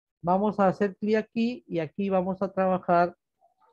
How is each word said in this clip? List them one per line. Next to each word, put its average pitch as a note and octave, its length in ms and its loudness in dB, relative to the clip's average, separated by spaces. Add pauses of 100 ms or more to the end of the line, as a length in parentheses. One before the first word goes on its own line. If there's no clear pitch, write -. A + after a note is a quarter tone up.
(280)
Vamos G3+ 320 0
a G3 80 4
hacer F#3+ 300 -2
clic G#3+ 180 -2
aquí A3+ 520 -4
y F3 120 -4
aquí F#3+ 300 -4
vamos F#3 320 -2
a F#3+ 100 -4
trabajar. F#3 640 2 (580)